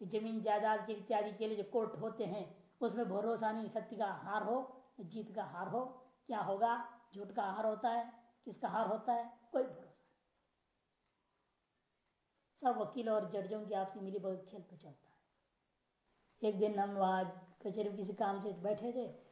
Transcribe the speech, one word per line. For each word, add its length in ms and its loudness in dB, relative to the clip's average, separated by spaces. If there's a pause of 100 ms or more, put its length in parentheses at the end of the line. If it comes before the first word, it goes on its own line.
जमीन 400 -2
जायदाद 440 4
के 60 -2
इत्यादि 400 0
के 160 -2
लिए 140 0
जो 80 -12
कोर्ट 280 0
होते 260 -2
हैं, 460 -6 (100)
उसमें 280 0
भरोसा 440 2
नहीं, 160 -2
सत्य 280 -4
का 160 0
हार 300 -2
हो, 320 0 (260)
जीत 340 -8
का 100 -2
हार 240 -6
हो, 160 0 (420)
क्या 140 0
होगा, 600 2 (140)
झूठ 180 -10
का 100 2
हार 240 2
होता 220 2
है, 240 0 (320)
किसका 240 -4
हार 180 2
होता 260 2
है, 400 -2
कोई 100 4
भरोसा 180 -8
नहीं। 120 -18 (2750)
सब 200 4
वकील 280 -2
और 220 4
जजों 360 -2
की 80 -2
आपसी 260 -2
मिली 180 -4
भगत 300 -4
खेल 140 -14
पे 140 -20
चलता 320 -20
है। 100 -20 (1200)
एक 160 4
दिन 200 4
हम 120 2
वहाँ 340 4 (420)
कचहरी 220 -2
में 80 -4
किसी 160 -4
काम 300 0
से 100 -2
बैठे 400 -2
थे, 140 -2 (260)